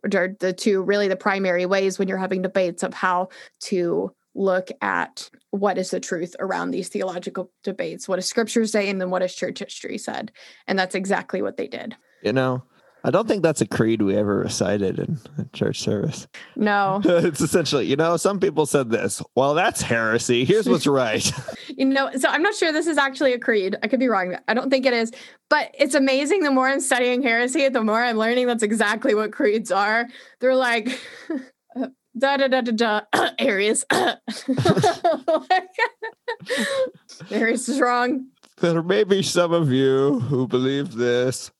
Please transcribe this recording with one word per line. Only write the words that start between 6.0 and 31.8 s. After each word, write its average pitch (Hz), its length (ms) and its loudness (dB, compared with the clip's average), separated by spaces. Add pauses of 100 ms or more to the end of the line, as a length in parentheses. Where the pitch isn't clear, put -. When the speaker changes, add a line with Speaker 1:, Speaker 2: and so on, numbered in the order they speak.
Speaker 1:
truth 175 380 -6
around 180 320 -4
these 180 180 -6
theological 185 640 -8 (100)
debates. 180 460 -8
What 190 80 0
does 185 100 -4
Scripture 226 400 0
say? 208 220 0
And 196 120 -2
then 185 100 -4
what 185 120 0
has 180 120 -4
church - 240 -6
history - 400 -12
said? - 340 -10 (340)
And 196 120 0
that's 185 160 -2
exactly 190 480 -2
what - 160 -6
they 196 80 -4
did. - 300 -12 (260)
Speaker 2:
You 104 100 -2
know, 127 300 0 (420)
I 123 60 2
don't 208 180 2
think 208 140 0
that's 156 180 2
a 107 60 2
creed 113 340 2
we 98 160 2
ever 101 220 2
recited 95 600 -2
in 135 200 -4 (180)
a - 160 -6
church - 280 -4
service. 107 480 -4 (280)
Speaker 1:
No. 202 460 0
Speaker 2:
<laughs> - 20 -4
It's 170 380 4
essentially, 151 420 0
you 123 120 0
know, 165 200 2
some 196 240 0
people 151 240 2
said 139 260 0
this. 107 300 -2 (160)
Well, 135 160 4
that's 185 300 0
heresy. 117 640 0
Here's 202 200 2
what's 180 200 2
Speaker 1:
<laughs> - 0 -
Speaker 2:
right. 127 500 2
<laughs> 131 60 -12 (340)
Speaker 1:
You 269 100 0
know, 269 300 0
so 277 120 2
I'm 294 140 2
not 403 120 4
sure 339 180 0
this 311 140 0
is 311 120 2
actually 269 340 2
a 247 60 0
creed. 208 440 0
I 214 60 -2
could 240 120 2
be 262 80 2
wrong. 185 280 0 (100)
I - 80 2
don't 269 160 -2
think 262 160 2
it 247 80 4
is. 226 160 0 (400)
But 294 280 0
it's 285 160 2
amazing. 285 480 2
The 294 80 2
more 262 180 4
I'm 277 120 0
studying 247 420 0
heresy, 247 460 2
the 247 140 0
more 220 200 2
I'm 240 140 2
learning 240 300 2
that's 233 160 0
exactly 214 520 0
what 214 180 0
creeds 214 400 0
are. 214 360 0 (320)
They're 262 140 2
like, 240 460 0 (280)
<laughs> - 400 -10 (480)